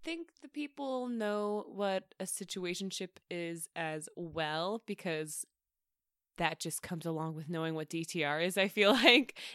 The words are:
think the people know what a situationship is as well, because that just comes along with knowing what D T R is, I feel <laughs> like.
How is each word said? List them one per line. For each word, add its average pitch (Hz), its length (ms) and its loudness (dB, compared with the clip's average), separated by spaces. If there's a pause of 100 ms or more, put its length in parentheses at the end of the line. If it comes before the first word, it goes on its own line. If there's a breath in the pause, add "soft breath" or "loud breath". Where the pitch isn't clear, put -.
think 339 240 -8 (140)
the 294 60 -16
people 269 600 -6
know 208 600 -2
what 190 520 -2
a 190 40 -6
situationship 185 840 -6 (220)
is 170 440 -6
as 156 400 -6
well, 165 720 -4
because 156 640 -4 (880)
that 165 240 0
just - 220 -6
comes 165 240 -4
along 160 280 -2
with 151 140 -8
knowing 160 260 0
what 156 140 -4
D 160 160 -2
T 160 200 -2
R 151 180 2
is, 185 160 0
I 196 100 4
feel 202 240 6
<laughs> 240 120 6
like. 254 340 8 (160 loud breath)